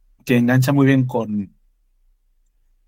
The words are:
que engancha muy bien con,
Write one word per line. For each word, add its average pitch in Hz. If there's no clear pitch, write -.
que 123
engancha 127
muy 139
bien 131
con, 107